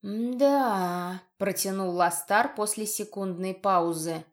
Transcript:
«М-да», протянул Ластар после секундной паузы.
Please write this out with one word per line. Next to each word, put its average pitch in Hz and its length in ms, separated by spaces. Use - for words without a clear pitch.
«М-да», 214 1200
протянул 190 560
Ластар 202 640
после 214 300
секундной 190 680
паузы. 170 800